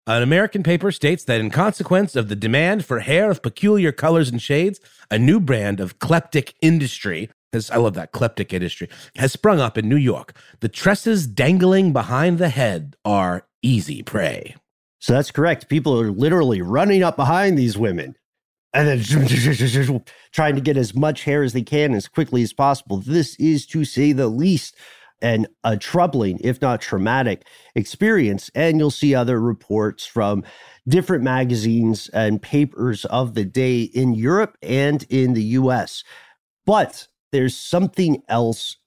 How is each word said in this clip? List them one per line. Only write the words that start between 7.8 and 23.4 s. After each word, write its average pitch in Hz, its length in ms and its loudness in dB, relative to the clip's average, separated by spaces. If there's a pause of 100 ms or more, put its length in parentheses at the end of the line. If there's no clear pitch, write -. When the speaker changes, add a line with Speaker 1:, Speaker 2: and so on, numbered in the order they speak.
Speaker 1:
that, 82 180 -10
kleptic 107 400 -4
industry, 90 340 -6 (300)
has 131 160 -2
sprung 202 260 2
up 117 180 -2
in 107 120 -2
New 143 80 4
York. 123 360 -2 (280)
The 113 80 -2
tresses 202 580 0
dangling 180 640 4
behind 131 460 0
the 175 100 2
head 101 560 -2
are 92 420 0 (160)
easy 107 400 0
prey. 76 540 -6 (460)
Speaker 2:
So - 100 0
that's 139 200 2
correct. 156 360 0
People 139 320 0
are 113 100 0
literally 127 520 2
running 180 420 2
up 165 140 0
behind 170 400 2
these 117 200 0
women 87 380 -4 (580)
and 147 140 2
then 127 1160 0 (160)
<laughs> - 120 -20
trying 151 240 0
to 139 60 -2
get 135 160 0
as 107 180 -2
much 147 300 -2
hair 147 180 0
as 123 80 -2
they 120 120 -4
can 147 300 0
as 101 140 -2
quickly 127 360 0
as 107 100 -4
possible. 135 420 0
This 131 400 -2
is, 151 320 0